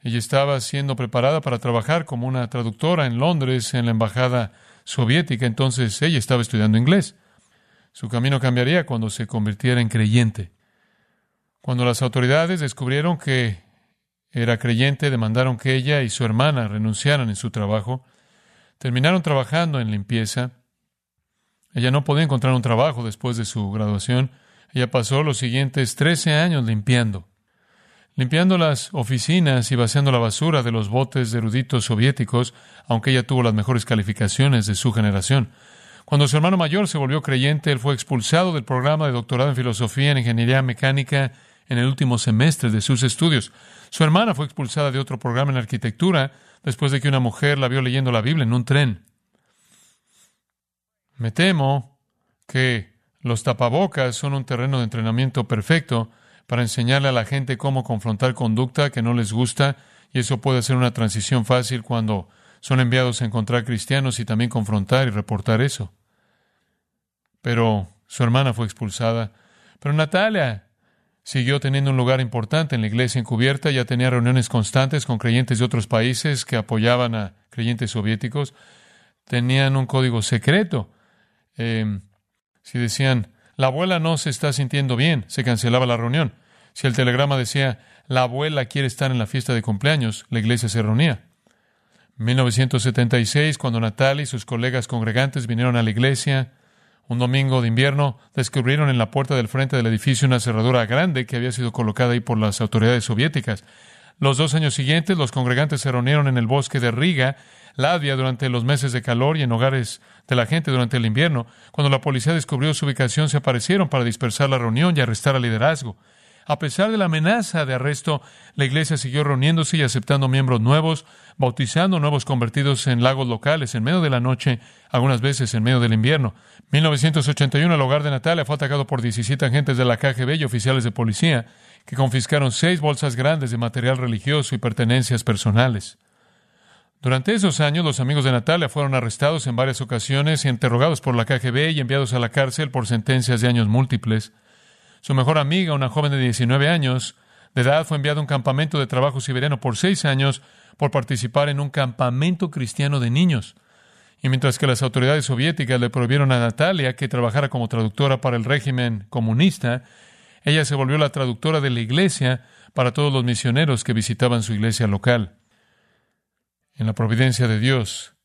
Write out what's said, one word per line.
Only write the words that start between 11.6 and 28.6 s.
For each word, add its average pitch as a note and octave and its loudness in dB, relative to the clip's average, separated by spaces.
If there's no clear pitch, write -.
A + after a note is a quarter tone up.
Cuando B2 -2
las B2 2
autoridades C3+ 2
descubrieron C#3+ -2
que B2 -2
era A#2 0
creyente, C3 0
demandaron B2 0
que C3 -2
ella C#3 0
y A#2 -2
su - -4
hermana A#2+ 0
renunciaran A2 0
en G2+ -4
su G#2+ -8
trabajo. G#2+ -4
Terminaron C#3 2
trabajando D3+ 0
en A2 -2
limpieza. A2 -2
Ella B2 0
no C#3+ 2
podía D3 2
encontrar C3 0
un B2+ 0
trabajo A#2+ 0
después A2+ -6
de A2+ -4
su G#2 -4
graduación. G#2+ 0
Ella B2 -2
pasó C3 0
los D#3 -2
siguientes C3 -2
trece D#3+ 2
años D#3 2
limpiando. A2 0
Limpiando E3 2
las D#3 0